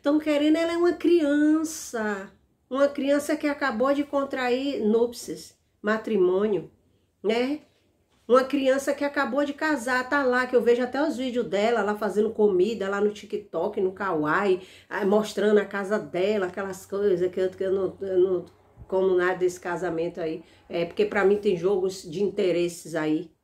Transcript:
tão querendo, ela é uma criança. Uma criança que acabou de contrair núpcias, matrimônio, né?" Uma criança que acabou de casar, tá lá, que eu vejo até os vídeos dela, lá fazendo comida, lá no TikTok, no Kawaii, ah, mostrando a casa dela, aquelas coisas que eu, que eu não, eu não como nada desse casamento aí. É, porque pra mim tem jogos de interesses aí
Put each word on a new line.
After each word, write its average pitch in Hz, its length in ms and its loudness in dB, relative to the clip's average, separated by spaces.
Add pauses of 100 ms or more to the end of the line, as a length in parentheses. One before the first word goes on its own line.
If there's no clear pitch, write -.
tão 285 160 2
querendo, 302 380 2
ela 339 180 0
é 339 40 -2
uma 349 160 4
criança. 302 1400 0 (360)
Uma 277 200 2
criança 285 480 0
que 302 100 -4
acabou 277 480 0
de 285 100 0
contrair 269 800 -2
núpcias, 226 720 -2 (240)
matrimônio, 202 920 0 (520)
né?" 247 360 0 (680)
Uma 254 140 6
criança 269 500 0
que 285 120 -4
acabou 285 400 -2
de 285 80 -6
casar, 254 560 -2
tá 285 120 0
lá, 254 240 2
que 247 80 -8
eu 240 80 4
vejo 240 220 2
até 262 180 -4
os 302 140 -2
vídeos 240 320 -4
dela, 208 340 0
lá 208 140 -2
fazendo 208 360 0
comida, 196 580 2
lá 202 100 -2
no 208 140 2
TikTok, 208 680 -6
no 185 140 0
Kawaii, 185 680 0 (300)
ah, 196 160 -4
mostrando 208 540 2
a 196 60 0
casa 202 320 -4
dela, 185 500 0
aquelas 190 380 -8
coisas 185 460 0
que 190 80 -6
eu, 185 100 2
que 185 140 -8
eu 190 80 0
não, 190 300 -2
eu 190 180 0
não 180 260 2 (400)
como 190 300 2
nada 180 200 2
desse 180 220 0
casamento 170 640 -4
aí. 160 240 -6 (240)
É, 170 160 -4
porque 185 220 -2
pra 208 180 0
mim 202 140 4
tem 202 180 0
jogos 185 480 -2
de 175 180 -6
interesses 170 760 -2
aí 156 360 -2 (120)